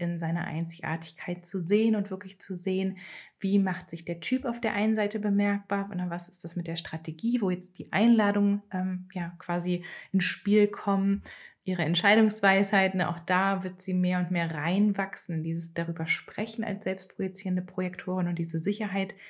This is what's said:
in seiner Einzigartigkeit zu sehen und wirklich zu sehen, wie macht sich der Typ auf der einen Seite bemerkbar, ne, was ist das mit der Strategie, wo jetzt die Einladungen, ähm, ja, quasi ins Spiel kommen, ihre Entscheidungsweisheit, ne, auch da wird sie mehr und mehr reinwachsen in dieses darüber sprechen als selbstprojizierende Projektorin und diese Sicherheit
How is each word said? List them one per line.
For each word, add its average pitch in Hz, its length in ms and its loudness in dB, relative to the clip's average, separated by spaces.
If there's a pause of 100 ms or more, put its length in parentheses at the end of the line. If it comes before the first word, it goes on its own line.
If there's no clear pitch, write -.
in 170 180 -2
seiner 165 260 -2
Einzigartigkeit 165 1040 -6
zu 190 140 -4
sehen 214 340 4
und 208 160 -2
wirklich 190 300 -10
zu 185 160 -8
sehen, 190 420 -2 (400)
wie 196 220 4
macht 180 300 -2
sich 165 140 -12
der 170 140 -6
Typ 254 260 -2
auf 240 160 -4
der 226 120 -2
einen 220 240 2
Seite 208 240 0
bemerkbar, 202 720 0
ne, 180 140 -2
was 175 200 -6
ist - 140 -12
das 170 140 -8
mit 165 100 -4
der 165 80 -6
Strategie, 170 640 -4
wo 185 100 2
jetzt - 280 -6
die - 140 -14
Einladungen, 202 680 4 (100)
ähm, 185 400 -4
ja, 170 260 -6
quasi 175 460 -2 (260)
ins 185 140 2
Spiel 208 420 4
kommen, 196 560 0 (440)
ihre 180 160 0
Entscheidungsweisheit, 202 1120 4
ne, 170 140 2
auch 165 100 -4
da 190 460 0
wird 185 180 -8
sie 185 100 -6
mehr 180 280 2
und 170 100 -2
mehr 170 240 0
reinwachsen 190 800 0
in 156 80 -2
dieses 165 320 -4
darüber 165 320 -4
sprechen - 560 -6
als - 220 -4
selbstprojizierende 185 760 -4
Projektorin 180 680 -4
und 170 100 -2
diese 165 220 -2
Sicherheit 196 540 -2 (160)